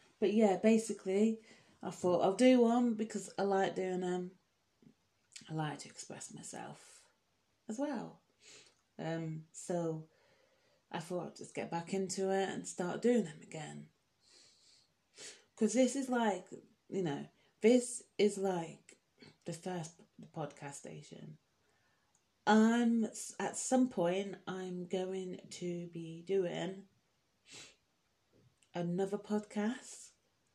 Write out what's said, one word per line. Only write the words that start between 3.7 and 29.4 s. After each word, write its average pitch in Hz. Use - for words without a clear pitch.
doing 185
them. 180
I 160
like 151
to -
express -
myself -
as 220
well. 233
Um, 160
so 165
I 170
thought 170
I'd -
just -
get -
back 170
into 190
it 196
and -
start -
doing 233
them 156
again. 147
'Cause 208
this 247
is 262
like, 220
you 190
know, 143
this 240
is 202
like 180
the 170
first 175
podcast 147
station. 156
I'm 226
s-, -
at -
some 254
point, 185
I'm 180
going 185
to 175
be 165
doing 185
another 180
podcast, 214